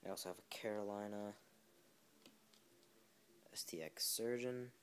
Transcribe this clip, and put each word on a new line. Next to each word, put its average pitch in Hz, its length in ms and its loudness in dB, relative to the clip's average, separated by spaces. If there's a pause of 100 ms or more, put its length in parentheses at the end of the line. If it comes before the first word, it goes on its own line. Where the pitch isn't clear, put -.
I - 40 -4
also 95 200 -2
have 90 80 -2
a - 180 -12
Carolina 104 760 0 (2250)
S - 100 -2
T 82 180 -2
X - 240 0
Surgeon 123 680 2 (120)